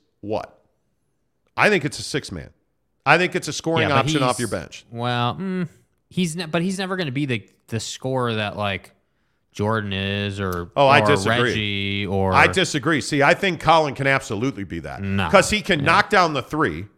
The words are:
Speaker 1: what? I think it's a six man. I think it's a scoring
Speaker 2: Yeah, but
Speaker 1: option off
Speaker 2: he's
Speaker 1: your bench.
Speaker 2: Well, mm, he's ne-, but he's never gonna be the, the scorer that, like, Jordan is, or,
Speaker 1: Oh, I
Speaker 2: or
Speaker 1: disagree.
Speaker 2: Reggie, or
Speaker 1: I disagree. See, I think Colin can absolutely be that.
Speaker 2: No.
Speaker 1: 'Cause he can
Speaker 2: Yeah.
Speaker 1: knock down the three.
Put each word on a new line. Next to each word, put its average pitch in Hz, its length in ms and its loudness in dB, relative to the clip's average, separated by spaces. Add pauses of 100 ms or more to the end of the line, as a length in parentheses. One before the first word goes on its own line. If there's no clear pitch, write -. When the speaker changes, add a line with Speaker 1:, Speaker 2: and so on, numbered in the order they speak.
(200)
Speaker 1:
what? - 400 -8 (960)
I 131 140 6
think 175 140 2
it's 135 140 -6
a 107 40 -10
six - 280 -6
man. 80 200 -12 (540)
I 151 140 6
think 180 160 0
it's 165 140 -4
a 143 40 -6
scoring 160 300 -2
Speaker 2:
Yeah, 151 120 0
but 135 40 4
Speaker 1:
option 143 240 0
off 123 140 0
Speaker 2:
he's 117 140 -4
Speaker 1:
your 101 100 -6
bench. - 300 -16
Speaker 2:
Well, 120 460 -2
mm, 185 320 -6 (420)
he's 175 260 -2
ne-, 180 100 -8
but 165 160 -2
he's 185 160 -2
never 190 180 -4
gonna 160 160 -4
be 143 140 -4
the, 117 220 -4 (200)
the 113 120 -4
scorer 127 540 -4
that, 107 220 -4
like, 101 360 -4 (600)
Jordan 104 420 -2
is, 98 440 -4
or, 90 380 -4
Speaker 1:
Oh, 143 100 4
I 139 140 8
Speaker 2:
or - 60 4
Speaker 1:
disagree. 120 360 2
Speaker 2:
Reggie, 101 640 -2
or 95 280 0
Speaker 1:
I 151 120 6
disagree. 151 540 0
See, 143 220 0
I 151 100 6
think 170 280 -2
Colin 156 340 4
can 135 120 -4
absolutely 131 580 -2
be 85 160 -10
that. 71 220 -10
Speaker 2:
No. 98 280 0
Speaker 1:
'Cause 285 200 6
he 214 120 0
can 180 180 0
Speaker 2:
Yeah. 139 60 0
Speaker 1:
knock 180 240 4
down 180 240 4
the 131 80 -2
three. 104 440 -2 (120)